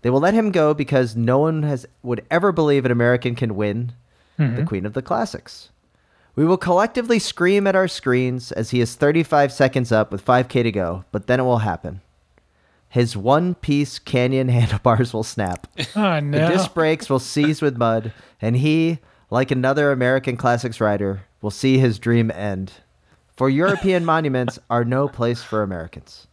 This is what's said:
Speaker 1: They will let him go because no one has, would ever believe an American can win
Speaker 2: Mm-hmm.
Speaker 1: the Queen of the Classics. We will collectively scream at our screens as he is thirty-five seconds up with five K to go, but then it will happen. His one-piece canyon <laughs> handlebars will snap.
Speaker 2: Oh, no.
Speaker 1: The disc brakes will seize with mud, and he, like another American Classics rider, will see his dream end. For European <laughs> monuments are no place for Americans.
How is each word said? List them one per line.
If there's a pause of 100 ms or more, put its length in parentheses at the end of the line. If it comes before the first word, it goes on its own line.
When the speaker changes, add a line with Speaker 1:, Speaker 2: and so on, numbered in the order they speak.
Speaker 1:
They
will
let
him
go
because
no
one
has, (160)
would
ever
believe
an
American
can
win (480)
Speaker 2:
Mm-hmm.
Speaker 1:
the
Queen
of
the
Classics. (680)
We
will
collectively
scream
at
our
screens
as
he
is
thirty-five
seconds
up
with
five
K
to
go,
but
then
it
will
happen. (880)
His
one-piece
canyon
<laughs>
handlebars
will
snap. (260)
Speaker 2:
Oh,
no.
Speaker 1:
The
disc
brakes
will
seize
with
mud, (280)
and
he, (300)
like
another
American
Classics
rider, (180)
will
see
his
dream
end. (640)
For
European
<laughs>
monuments (120)
are
no
place
for
Americans.